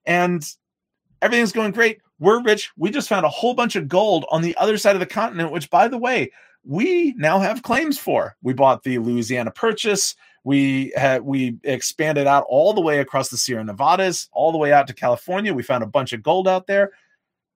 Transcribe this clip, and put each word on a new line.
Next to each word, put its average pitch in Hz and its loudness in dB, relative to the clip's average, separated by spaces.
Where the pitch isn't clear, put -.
and 175 0
everything's 233 2
going 220 -2
great. 226 0
We're 214 4
rich. 214 0
We 175 0
just 262 -4
found 185 2
a 147 0
whole 240 -2
bunch 240 -2
of 165 -4
gold 185 2
on 160 0
the 170 -2
other 214 2
side 202 4
of 185 -2
the 180 -4
continent, 185 -4
which, 160 -6
by 180 4
the 247 -4
way, 233 -2
we 302 0
now 165 2
have 196 -2
claims 285 -2
for. - -2
We 127 -2
bought 127 4
the 123 -2
Louisiana 117 -2
Purchase. 214 -2
We 135 0
had, 131 2
we 131 -4
expanded 143 -2
out 139 4
all 156 4
the 214 -2
way 151 2
across 135 -2
the - -10
Sierra 113 -4
Nevadas, 165 0
all 151 0
the 160 0
way 147 2
out 139 6
to 127 -12
California. 185 -2
We 127 -4
found 123 -2
a 107 -6
bunch 131 -2
of 110 -10
gold 185 0
out 185 0
there. 196 0